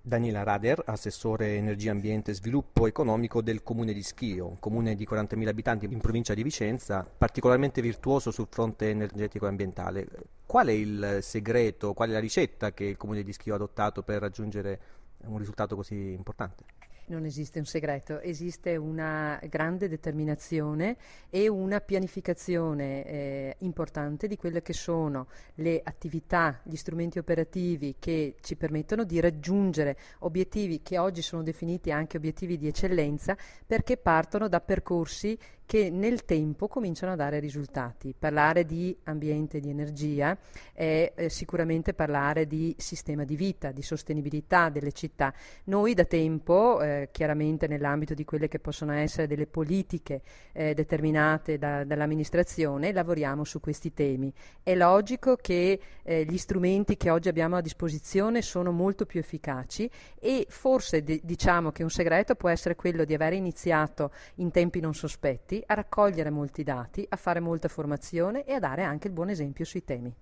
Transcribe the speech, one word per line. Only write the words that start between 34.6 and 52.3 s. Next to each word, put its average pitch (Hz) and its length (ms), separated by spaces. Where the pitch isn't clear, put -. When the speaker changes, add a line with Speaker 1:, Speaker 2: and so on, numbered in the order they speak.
Speaker 2:
percorsi 180 760
che 208 220
nel 214 340
tempo 156 420
cominciano 185 440
a 185 40
dare 147 220
risultati. 139 800
Parlare 156 480
di 170 380
ambiente 151 540
e - 20
di 143 100
energia 147 680
è, 160 420
eh, 170 140
sicuramente 165 640
parlare 147 540
di 156 320
sistema 151 440
di 143 120
vita, 165 360
di 135 120
sostenibilità 156 840
delle 143 220
città. 143 400
Noi 208 280
da 175 120
tempo, 170 760
eh, 143 300
chiaramente 151 560
nell'ambito 147 480
di 151 100
quelle 151 220
che 156 100
possono 151 360
essere 151 340
delle 147 180
politiche, 160 760
eh, 156 200
determinate 156 880
da, 143 240
dall'amministrazione, 151 1080